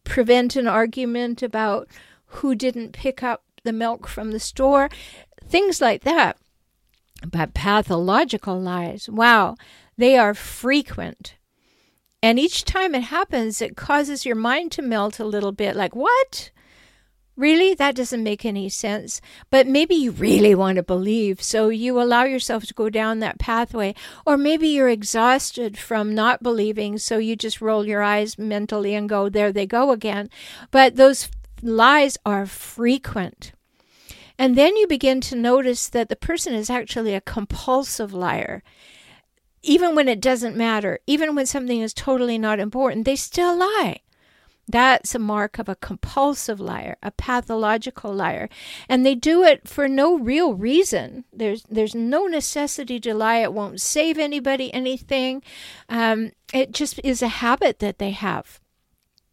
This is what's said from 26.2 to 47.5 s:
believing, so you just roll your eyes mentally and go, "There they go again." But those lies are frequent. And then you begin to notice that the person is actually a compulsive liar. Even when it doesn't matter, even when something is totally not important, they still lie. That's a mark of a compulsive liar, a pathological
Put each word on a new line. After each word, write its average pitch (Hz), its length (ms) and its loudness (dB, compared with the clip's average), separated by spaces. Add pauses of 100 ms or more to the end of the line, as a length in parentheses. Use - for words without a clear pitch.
believing, 214 560 -2
so 220 200 -2
you 220 180 -2
just 220 240 -8
roll 220 260 0
your 208 160 -2
eyes 208 360 0
mentally 208 560 -4
and 208 140 -4
go, 202 200 0
"There 208 240 0
they 196 140 -2
go 247 240 2
again." 208 400 -2 (400)
But 262 260 6
those 262 320 6 (340)
lies 254 640 4
are 202 220 -2
frequent. - 1080 -4 (840)
And 254 180 4
then 320 200 6
you 427 100 4
begin 262 360 2
to 254 140 -8
notice 247 520 2
that 233 220 -2
the - 60 -6
person 330 380 -4
is 214 140 -4
actually 226 460 -4
a 190 80 -4
compulsive 233 920 -4
liar. 185 500 -4 (1000)
Even 330 320 4
when 285 140 4
it 220 120 0
doesn't 240 360 -2
matter, 220 500 -2
even 302 280 0
when 277 120 0
something 247 340 -2
is 220 140 -6
totally 247 420 -2
not 214 240 0
important, 220 440 -2
they 269 120 2
still 349 400 0
lie. 359 440 0 (680)
That's 247 460 2
a 254 40 -4
mark 208 400 -2
of 220 100 -10
a 190 60 -4
compulsive 262 840 -4
liar, - 420 -10
a 208 80 -8
pathological 226 1000 -4